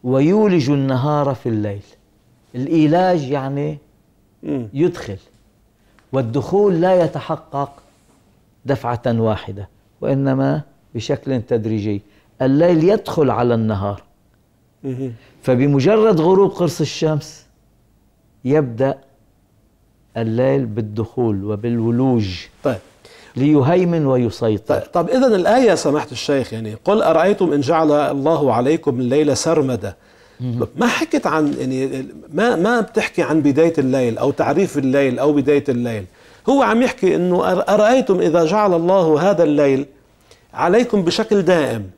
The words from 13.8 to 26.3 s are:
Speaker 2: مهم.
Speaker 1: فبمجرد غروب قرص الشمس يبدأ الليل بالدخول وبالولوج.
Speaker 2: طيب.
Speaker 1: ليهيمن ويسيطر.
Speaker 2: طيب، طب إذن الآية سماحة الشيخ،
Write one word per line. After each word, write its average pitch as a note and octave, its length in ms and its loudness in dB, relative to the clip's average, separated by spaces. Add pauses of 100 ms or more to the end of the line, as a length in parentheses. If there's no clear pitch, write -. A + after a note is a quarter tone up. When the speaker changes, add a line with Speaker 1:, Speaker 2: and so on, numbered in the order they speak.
Speaker 2:
مهم. C3 300 -8 (280)
Speaker 1:
فبمجرد C#3+ 800 2
غروب F#3+ 300 4
قرص F3 300 -4
الشمس D#3 640 -4 (1000)
يبدأ C3 520 0 (1200)
الليل B2 480 0
بالدخول A2 800 -4
وبالولوج. A2+ 1000 -2 (180)
Speaker 2:
طيب. C3 120 -2 (600)
Speaker 1:
ليهيمن D3+ 680 2
ويسيطر. A#2+ 760 0
Speaker 2:
طيب، - 40 -10 (100)
طب E3+ 160 0
إذن B3+ 260 2
الآية G3+ 400 4
سماحة D3 360 -2
الشيخ، C3 420 -4